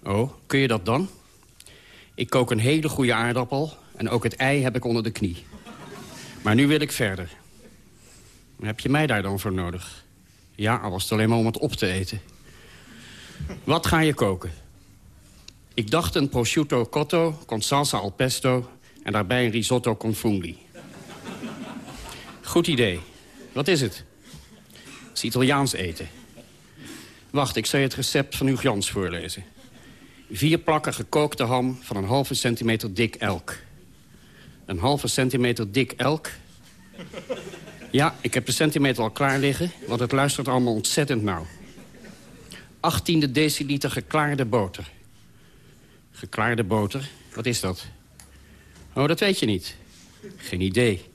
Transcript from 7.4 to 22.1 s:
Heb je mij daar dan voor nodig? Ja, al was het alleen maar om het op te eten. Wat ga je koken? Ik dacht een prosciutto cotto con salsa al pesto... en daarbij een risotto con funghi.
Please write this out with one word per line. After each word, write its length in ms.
Heb 180
je 100
mij 180
daar 140
dan 180
voor 140
nodig? 500
Ja, 200
al 160
was 120
het 80
alleen 180
maar 80
om 80
het 120
op 140
te 200
eten. 300
Wat 220
ga 140
je 140
koken? 380
Ik 180
dacht 240
een 140
prosciutto 560
cotto 600
con 160
salsa 360
al 140
pesto... 580
en 80
daarbij 340
een 60
risotto 440
con 200
funghi. 400